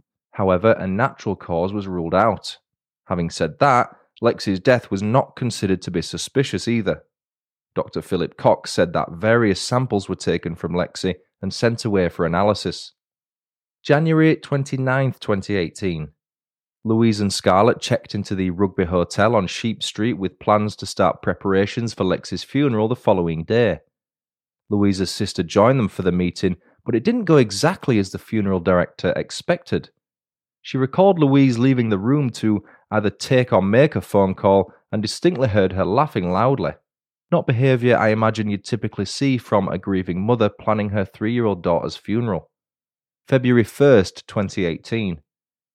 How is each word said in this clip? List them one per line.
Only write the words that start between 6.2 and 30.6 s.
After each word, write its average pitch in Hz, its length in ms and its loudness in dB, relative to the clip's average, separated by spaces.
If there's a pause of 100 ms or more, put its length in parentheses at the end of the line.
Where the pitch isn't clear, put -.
either. 107 360 -2 (720)
Doctor - 280 -6
Philip 82 360 -4
Cox - 340 2
said 87 220 0
that 80 200 -4
various 107 460 2
samples 123 480 -2
were 92 80 -6
taken 82 400 -4
from 85 180 -8
Lexi 90 420 -4 (260)
and 95 120 -8
sent 117 320 -2
away 95 240 0
for 87 160 -2
analysis. 95 680 -2 (880)
January 160 540 2
twenty-ninth, 135 840 -4
twenty 101 360 -4
eighteen. 82 540 -6 (760)
Louise 113 360 2
and 101 140 -2
Scarlett 101 480 2
checked - 340 -4
into 104 180 -6
the 92 160 -2
Rugby 92 360 -2
Hotel 92 500 0
on 98 100 2
Sheep - 380 -6
Street 110 300 -4
with 92 260 -6
plans 104 380 0
to - 80 -12
start - 360 -2
preparations 101 720 -2
for 98 120 -2
Lexi's 90 380 -4
funeral 120 440 0
the 123 80 -2
following 85 480 0
day. 107 360 0 (880)
Louise's 101 420 0
sister 98 320 -6
joined 110 360 4
them 101 100 -2
for - 120 -8
the 90 100 0
meeting, 90 440 -2 (300)
but 120 100 -2
it 113 80 -2
didn't 233 220 -2
go 160 120 4
exactly 120 600 0
as 95 120 -4
the 95 60 -10
funeral 98 420 -2
director 87 560 0
expected. - 720 -4 (720)